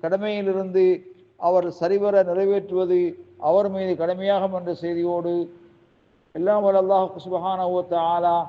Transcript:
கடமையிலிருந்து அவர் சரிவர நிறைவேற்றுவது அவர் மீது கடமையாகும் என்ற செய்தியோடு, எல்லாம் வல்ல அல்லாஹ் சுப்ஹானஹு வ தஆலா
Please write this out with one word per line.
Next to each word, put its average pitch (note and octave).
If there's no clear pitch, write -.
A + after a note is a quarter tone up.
கடமையிலிருந்து F#3+
அவர் F3
சரிவர G3
நிறைவேற்றுவது F#3
அவர் G3
மீது F#3+
கடமையாகும் F#3+
என்ற F3
செய்தியோடு, F3
எல்லாம் G3+
வல்ல G3
அல்லாஹ் F#3+
சுப்ஹானஹு F3+
வ F3+
தஆலா E3+